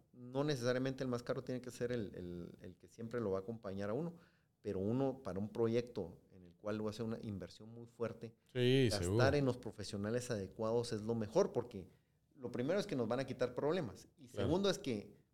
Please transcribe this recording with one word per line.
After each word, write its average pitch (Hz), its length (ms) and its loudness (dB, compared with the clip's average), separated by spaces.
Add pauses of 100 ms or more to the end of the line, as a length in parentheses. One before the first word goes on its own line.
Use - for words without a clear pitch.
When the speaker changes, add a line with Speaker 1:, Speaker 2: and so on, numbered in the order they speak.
(120)
Speaker 1:
No 127 320 -4
necesariamente 131 580 0
el 131 60 -2
más 120 140 -2
caro 123 200 -4
tiene 127 200 -4
que 123 80 -10
ser 120 200 -4
el, 113 240 -2
el, 87 340 -8 (120)
el 90 160 -16
que - 120 -20
siempre 117 320 -6
lo 104 120 0
va 95 60 2
a - 20 -2
acompañar 101 500 -4
a - 40 0
uno, 170 180 -2 (500)
pero 98 160 -2
uno 127 460 0
para 92 160 -4
un 107 80 -4
proyecto 113 640 0 (180)
en 90 140 -20
el 87 100 -20
cual 107 300 -2
va 107 60 0
a - 20 -4
ser 113 140 -6
una 113 160 -4
inversión 104 520 -8
muy 117 120 -14
fuerte, 117 460 -6 (200)
Speaker 2:
Sí, 127 380 6
Speaker 1:
gastar 98 140 2
Speaker 2:
seguro. 120 300 6
Speaker 1:
en 143 100 4
los 123 120 2
profesionales 107 760 -4
adecuados 110 600 0
es 104 100 -2
lo 113 140 0
mejor, 113 340 4
porque 98 380 -4 (480)
lo 123 160 -8
primero 143 260 0
es 190 80 0
que 160 80 -4
nos 120 140 2
van 123 120 2
a 127 60 -2
quitar 123 280 -2
problemas, 143 520 0 (140)
y 123 80 -18
Speaker 2:
Claro. 101 180 0
Speaker 1:
segundo 190 240 4
es 170 80 0
que 110 320 -2 (240)